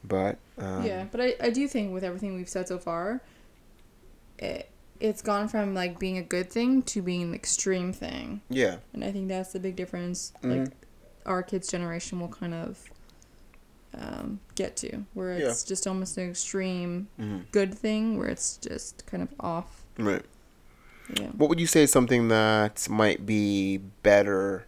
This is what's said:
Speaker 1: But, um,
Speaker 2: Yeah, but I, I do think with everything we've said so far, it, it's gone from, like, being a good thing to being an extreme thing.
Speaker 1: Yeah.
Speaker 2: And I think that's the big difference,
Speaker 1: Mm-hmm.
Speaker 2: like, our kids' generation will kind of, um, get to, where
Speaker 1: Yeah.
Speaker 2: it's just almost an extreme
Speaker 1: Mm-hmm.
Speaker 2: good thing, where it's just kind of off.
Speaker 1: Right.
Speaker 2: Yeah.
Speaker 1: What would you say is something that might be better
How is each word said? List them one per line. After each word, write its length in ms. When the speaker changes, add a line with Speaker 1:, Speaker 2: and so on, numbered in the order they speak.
Speaker 1:
But, 340
um, 260
Speaker 2:
Yeah, 260
but 100
I, 200
I 100
do 180
think 240
with 120
everything 300
we've 140
said 200
so 100
far, 420
it, 320
it's 240
gone 260
from, 260
like, 240
being 200
a 40
good 280
thing 340
to 180
being 200
an 120
extreme 580
thing. 560
Speaker 1:
Yeah. 280
Speaker 2:
And 120
I 80
think 160
that's 240
the 80
big 160
difference, 560
Speaker 1:
Mm-hmm. 80
Speaker 2:
like, 60
our 160
kids' 260
generation 520
will 80
kind 260
of, 360
um, 460
get 220
to, 280
where 240
Speaker 1:
Yeah. 120
Speaker 2:
it's 140
just 220
almost 320
an 120
extreme 800
Speaker 1:
Mm-hmm. 180
Speaker 2:
good 220
thing, 440
where 100
it's 280
just 500
kind 160
of 60
off. 460
Speaker 1:
Right. 260
Speaker 2:
Yeah. 80
Speaker 1:
What 140
would 100
you 60
say 160
is 100
something 360
that 600
might 380
be 520
better 880